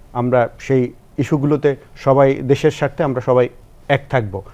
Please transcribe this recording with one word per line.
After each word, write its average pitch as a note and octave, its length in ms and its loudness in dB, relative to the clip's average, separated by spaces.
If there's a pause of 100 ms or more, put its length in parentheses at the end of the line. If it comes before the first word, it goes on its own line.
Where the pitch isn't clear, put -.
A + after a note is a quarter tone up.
(120)
আমরা A#2+ 360 0 (100)
সেই B2+ 340 -2 (260)
ইস্যুগুলোতে D3 580 0 (200)
সবাই C3+ 380 4
দেশের C3+ 360 0
স্বার্থে D3 320 -6
আমরা C3 180 -2
সবাই B2 280 2 (400)
এক C#3 220 -2
থাকব, G2+ 320 -4 (120)